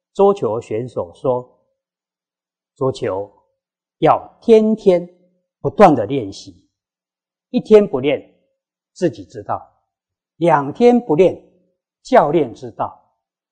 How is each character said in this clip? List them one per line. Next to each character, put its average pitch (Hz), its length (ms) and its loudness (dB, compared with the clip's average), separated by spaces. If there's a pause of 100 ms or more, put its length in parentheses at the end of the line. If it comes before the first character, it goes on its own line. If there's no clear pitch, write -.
(140)
桌 202 180 2
球 120 300 -4
选 113 260 -8
手 95 280 -10
说 123 500 -8 (1080)
：“桌 135 160 -4
球 101 400 -8 (680)
要 139 420 0
天 220 360 2
天 175 340 0 (500)
不 139 120 -6
断 180 240 6
的 110 100 -4
练 110 260 -6
习， - 380 -20 (800)
一 247 100 -4
天 208 280 4
不 135 120 -6
练 131 320 -4 (640)
自 175 160 -2
己 101 160 -14
知 101 160 -20
道， 101 260 -10 (680)
两 151 360 0
天 240 280 2
不 156 160 -2
练 175 260 2 (600)
教 190 260 2
练 147 240 -2
知 120 160 -18
道， - 480 -12 (340)